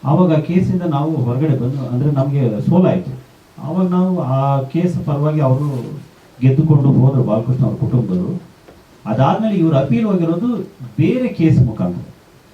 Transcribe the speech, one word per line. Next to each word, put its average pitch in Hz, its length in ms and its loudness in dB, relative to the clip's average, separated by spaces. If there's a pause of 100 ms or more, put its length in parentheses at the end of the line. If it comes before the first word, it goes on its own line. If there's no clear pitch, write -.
ಆವಾಗ 165 280 4
ಆ 151 60 4
ಕೇಸಿಂದ 180 420 0
ನಾವು 156 340 -2
ಹೊರಗಡೆ 131 400 0
ಬಂದು, 127 340 -4
ಅಂದ್ರೆ 127 220 0
ನಮ್ಗೆ 135 500 0
ಸೋಲಾಯ್ತು. 180 580 0 (440)
ಆವಾಗ 180 260 -2
ನಾವು 180 300 0
ಆ 135 420 0
ಕೇಸ್ 170 440 -2
ಪರವಾಗಿ 151 360 0
ಅವರು 131 520 0 (480)
ಗೆದ್ದುಕೊಂಡು 135 500 4
ಹೋದ್ರು 127 320 2
ಬಾಲಕೃಷ್ಣ 117 400 0
ಅವ್ರ 104 120 -2
ಕುಟುಂಬದವರು. 107 640 -2 (640)
ಅದಾದ್ಮೇಲೆ 190 500 0
ಇವ್ರು 160 220 2
ಅಪೀಲ್ 220 280 0
ಹೋಗಿರೋದು 185 520 -2 (400)
ಬೇರೆ 233 300 0
ಕೇಸ್ 160 320 2
ಮುಖಾಂತರ. 92 420 0 (520)